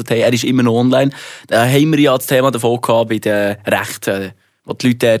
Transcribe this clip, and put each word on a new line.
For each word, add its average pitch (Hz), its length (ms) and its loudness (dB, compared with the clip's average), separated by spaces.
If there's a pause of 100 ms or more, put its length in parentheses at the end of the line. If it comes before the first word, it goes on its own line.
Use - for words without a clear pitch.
(100)
haben, 117 100 0
er 113 120 2
ist 120 120 -2
immer 127 200 0
noch 117 100 2
online. 131 380 2 (340)
Da 113 200 2
haben 143 260 2
wir 147 80 2
ja 139 160 4
das - 100 -6
Thema 135 240 2
davon 120 300 -2
gehabt 117 300 0
bei 110 80 -2
den 104 380 -2 (100)
Rechten, 98 680 -4 (360)
die - 100 -6
die - 100 -2
Leute 117 320 2